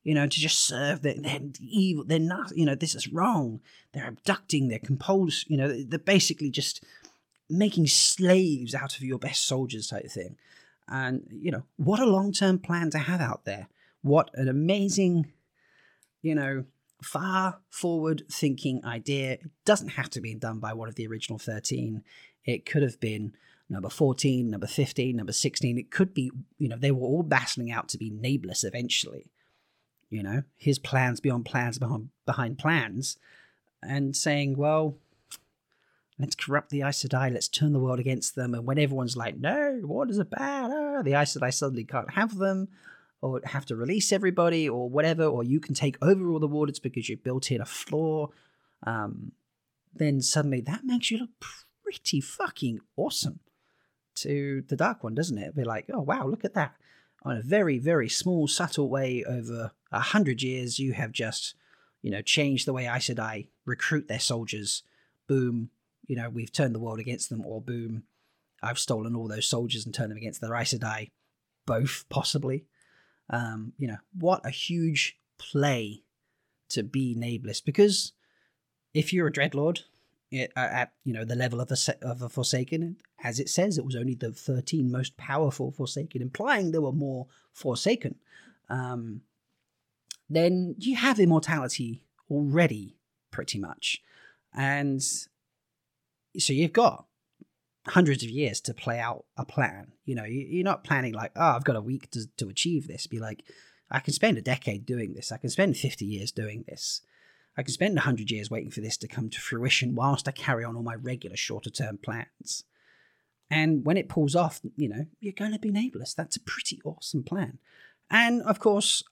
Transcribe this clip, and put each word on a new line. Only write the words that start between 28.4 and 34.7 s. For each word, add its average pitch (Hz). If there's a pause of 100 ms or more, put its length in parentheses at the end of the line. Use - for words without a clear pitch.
eventually. 113 (800)
You 110
know, 110 (120)
his 139
plans 127
beyond 123
plans 120
behind, 120 (180)
behind 127
plans, 135 (640)
and 139
saying, 143
"Well, 151 (1200)